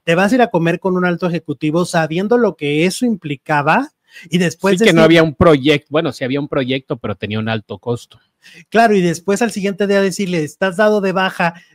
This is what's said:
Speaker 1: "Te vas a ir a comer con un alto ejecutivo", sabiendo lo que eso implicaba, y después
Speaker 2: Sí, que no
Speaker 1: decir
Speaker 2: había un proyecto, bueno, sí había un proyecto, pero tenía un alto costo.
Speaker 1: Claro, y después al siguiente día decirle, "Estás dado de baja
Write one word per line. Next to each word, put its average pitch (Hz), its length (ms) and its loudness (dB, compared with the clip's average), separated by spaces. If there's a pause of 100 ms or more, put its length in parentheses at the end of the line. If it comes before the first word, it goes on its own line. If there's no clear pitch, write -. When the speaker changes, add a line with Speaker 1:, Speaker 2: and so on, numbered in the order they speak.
Speaker 1:
"Te 165 100 0
vas 196 160 2
a 254 40 2
ir 247 60 4
a 233 80 4
comer 170 300 0
con 185 160 -2
un 180 100 0
alto 175 220 -2
ejecutivo", 156 580 -2
sabiendo 175 520 0
lo 220 180 0
que 151 300 -2
eso 214 200 -2
implicaba, 160 880 -2 (380)
y 180 80 -2
después 185 420 0
Speaker 2:
Sí, 226 60 2
que 190 80 6
no 165 80 4
Speaker 1:
decir 160 40 6
Speaker 2:
había 160 180 6
un 156 120 0
proyecto, 147 540 2
bueno, 147 220 -2
sí - 120 -8
había 131 160 -2
un 143 80 -6
proyecto, 131 500 -4
pero 104 180 -6
tenía 107 240 -6
un 110 100 -4
alto 107 300 -6
costo. - 400 -8 (500)
Speaker 1:
Claro, 214 240 4
y 190 80 4
después 175 400 -2
al 233 100 -2
siguiente 196 360 -4
día 196 140 2
decirle, 180 420 -2
"Estás 180 320 -4
dado 214 240 2
de 190 140 -2
baja 185 400 -2 (220)